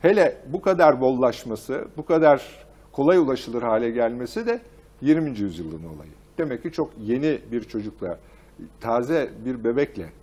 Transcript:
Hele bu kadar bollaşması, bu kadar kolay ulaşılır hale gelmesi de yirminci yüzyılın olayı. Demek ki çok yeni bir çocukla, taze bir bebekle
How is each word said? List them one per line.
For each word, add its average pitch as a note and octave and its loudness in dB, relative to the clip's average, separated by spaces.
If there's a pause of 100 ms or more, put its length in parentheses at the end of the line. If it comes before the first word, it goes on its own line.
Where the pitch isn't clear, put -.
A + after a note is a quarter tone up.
Hele F#3 4 (140)
bu F#3 -6
kadar E3 6
bollaşması, B2+ 0 (120)
bu D3+ -10
kadar D#3 2 (260)
kolay D#3+ 4
ulaşılır B2 -2
hale A#2 0
gelmesi A#2+ -4
de A#3 -4 (400)
yirminci C#3+ 0
yüzyılın E2 -8 (120)
olayı. D#2 -20 (280)
Demek C#3 -4
ki E3+ -8
çok D3+ -4
yeni B2 -2 (140)
bir A#2 -4
çocukla, G2+ -10 (640)
taze B2 0 (140)
bir B2 -8
bebekle A#2 -2 (140)